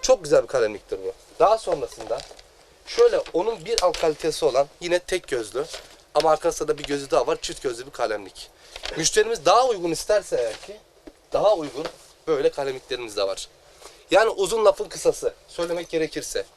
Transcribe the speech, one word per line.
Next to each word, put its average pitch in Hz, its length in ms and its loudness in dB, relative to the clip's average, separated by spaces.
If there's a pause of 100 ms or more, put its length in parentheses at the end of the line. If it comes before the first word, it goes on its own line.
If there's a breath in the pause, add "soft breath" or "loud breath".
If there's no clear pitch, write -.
Çok 196 220 2
güzel 147 180 4
bir 117 60 -6
kalemliktir 107 580 -2
bu. 95 60 -6 (280)
Daha 202 180 4
sonrasında - 640 -6 (640)
şöyle 233 320 4 (140)
onun 185 320 -2
bir 220 180 0
alt 175 180 2
kalitesi 160 440 0
olan 139 240 2 (120)
yine 175 180 0
tek - 300 -6
gözlü 120 360 -4 (500 loud breath)
ama 156 160 4
arkasında 156 380 0
da 147 100 0
bir 151 60 -12
gözü 143 260 -4
daha 147 160 2
var, 156 160 -2
çift - 200 -10
gözlü 127 240 -6
bir 143 40 -18
kalemlik. 104 600 -6 (460 loud breath)
Müşterimiz 214 480 0
daha 233 240 6
uygun 175 220 -2
isterse 185 460 0
eğer 113 300 -4
ki, - 140 -16 (520)
daha 202 220 4
uygun 151 320 -6 (400)
böyle 151 240 2
kalemliklerimiz 127 680 -6
de 101 60 0
var. 95 260 -4 (640 loud breath)
Yani 214 200 6
uzun 196 340 0
lafın 196 240 4
kısası 156 460 -2 (140)
söylemek 170 400 -6
gerekirse 147 560 -4 (120)